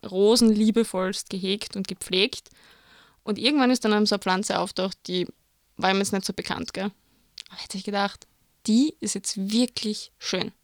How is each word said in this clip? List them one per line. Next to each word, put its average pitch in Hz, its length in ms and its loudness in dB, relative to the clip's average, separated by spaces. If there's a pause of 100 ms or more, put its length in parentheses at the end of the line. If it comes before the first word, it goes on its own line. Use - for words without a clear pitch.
Rosen 220 440 6
liebevollst 208 760 0
gehegt 190 460 -4
und 196 120 -6
gepflegt. - 640 -2 (720)
Und 208 140 -4
irgendwann 262 340 4
ist 254 120 0
dann 214 220 4
so 208 100 0
eine 196 60 -6
Pflanze 190 380 0
auftaucht, 185 380 -4 (100)
die 180 200 -2 (480)
war 185 160 0
ihm 196 60 2
jetzt 196 160 0
nicht 196 120 -2
so 190 80 -6
bekannt, - 400 -8
gell? 190 180 -4 (580)
Aber - 80 -18
er - 60 -14
hat - 80 -16
sich 190 120 -10
gedacht, 202 440 -4 (380)
die 254 340 4
ist - 160 -6
jetzt 196 360 -6
wirklich 220 680 -2
schön. - 320 -4 (120)